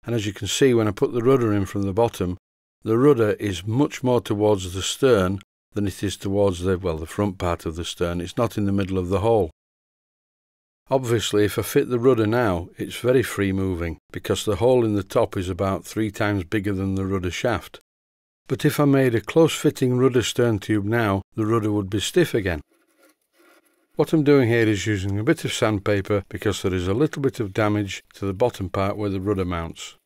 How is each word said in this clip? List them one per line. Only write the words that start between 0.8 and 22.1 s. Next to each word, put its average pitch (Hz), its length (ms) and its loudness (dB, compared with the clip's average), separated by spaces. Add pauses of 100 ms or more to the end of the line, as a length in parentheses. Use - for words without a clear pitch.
I 104 40 0
put 104 220 -2
the 120 100 -2
rudder 123 300 4
in 101 120 2
from 101 180 -4
the 98 100 -2
bottom, 95 440 -2 (460)
the 110 140 0
rudder 120 420 4
is 95 280 -4
much 131 360 -2
more 123 180 2
towards 101 520 0
the 95 80 -6
stern 98 580 2 (340)
than 104 120 -2
it - 180 -6
is 95 140 -4
towards 98 440 0
the, 92 180 0
well, 85 180 -4
the 80 80 -8
front 101 320 -2
part 87 300 -4
of 80 80 -6
the 85 100 -8
stern. 87 340 -4
It's 87 180 -8
not 117 200 -2
in 104 80 -2
the 98 60 0
middle 95 260 -2
of 90 120 -2
the 95 100 0
hole. 104 320 2 (1400)
Obviously, 113 560 2
if - 120 -2
I 110 40 -2
fit - 260 0
the 123 120 -2
rudder 117 280 4
now, 101 400 0 (100)
it's 95 200 -8
very 127 260 2
free 98 300 -2
moving, 87 440 -4 (140)
because - 320 -4
the 101 140 0
hole 123 260 4
in 107 120 0
the 95 80 0
top 110 340 0
is 90 100 -4
about 95 380 -4
three 110 260 -4
times 101 320 -2
bigger 104 300 -2
than 95 220 -2
the 95 100 -2
rudder 92 260 -2
shaft. - 480 -4 (680)
But 135 180 -4
if 143 120 2
I 147 80 4
made 135 300 4
a 104 60 0
close-fitting 143 760 2
rudder 123 280 2
stern 117 360 0
tube 107 240 -2
now, 104 380 0 (140)
the 110 100 -2
rudder 107 260 0
would 104 180 -2
be 101 120 -2
stiff - 320 0